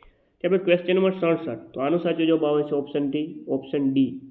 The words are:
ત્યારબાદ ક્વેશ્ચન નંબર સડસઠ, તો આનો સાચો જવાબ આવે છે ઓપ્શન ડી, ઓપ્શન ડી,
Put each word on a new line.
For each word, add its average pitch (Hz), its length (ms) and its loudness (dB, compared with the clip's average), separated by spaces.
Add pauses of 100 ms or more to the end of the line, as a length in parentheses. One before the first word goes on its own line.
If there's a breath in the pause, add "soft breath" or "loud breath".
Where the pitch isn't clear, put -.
(400 soft breath)
ત્યારબાદ 185 240 0
ક્વેશ્ચન 180 320 2
નંબર 185 160 2
સડસઠ, 160 600 -2
તો 123 80 -8
આનો 151 180 0
સાચો 165 260 0
જવાબ 160 200 2
આવે 147 180 2
છે 147 120 -2
ઓપ્શન 143 360 -2
ડી, 151 380 -6
ઓપ્શન 135 440 -2
ડી, 131 280 2 (100)